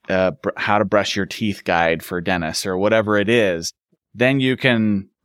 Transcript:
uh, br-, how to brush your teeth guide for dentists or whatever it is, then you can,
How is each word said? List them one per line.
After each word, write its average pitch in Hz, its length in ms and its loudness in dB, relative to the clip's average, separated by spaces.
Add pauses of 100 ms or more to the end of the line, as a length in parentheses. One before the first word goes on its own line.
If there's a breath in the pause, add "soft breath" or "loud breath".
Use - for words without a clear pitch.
uh, 92 240 2 (100)
br-, 101 140 -4
how 104 220 0
to 107 60 2
brush 98 320 0
your 98 100 -2
teeth 104 380 -6
guide 82 380 2
for 90 180 -6
dentists 85 460 -4
or 92 100 -2
whatever 107 420 2
it 101 100 0
is, 98 440 0 (420)
then 131 260 2
you 131 160 0
can, 110 520 2 (160)